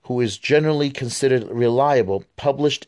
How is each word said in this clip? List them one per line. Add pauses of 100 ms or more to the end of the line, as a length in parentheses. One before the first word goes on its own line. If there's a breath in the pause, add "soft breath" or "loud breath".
who
is
generally
considered
reliable, (100)
published